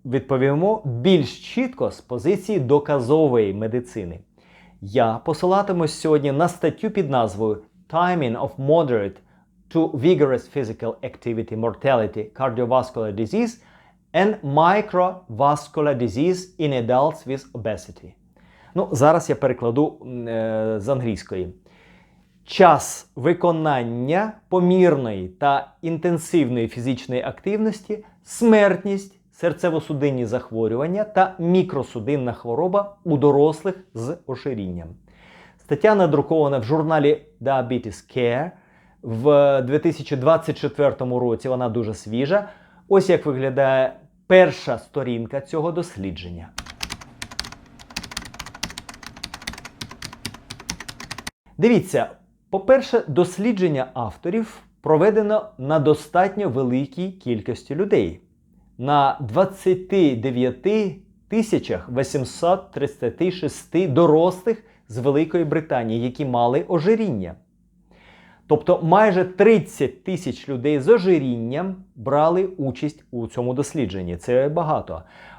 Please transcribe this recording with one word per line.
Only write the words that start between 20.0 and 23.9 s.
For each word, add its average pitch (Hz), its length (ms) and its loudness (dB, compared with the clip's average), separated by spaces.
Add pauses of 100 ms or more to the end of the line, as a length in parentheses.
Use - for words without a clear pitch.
м, 123 260 -10
е, 110 520 -2
з 98 80 -6
англійської. 101 640 -4 (880)
Час - 720 2
виконання 156 1160 0 (160)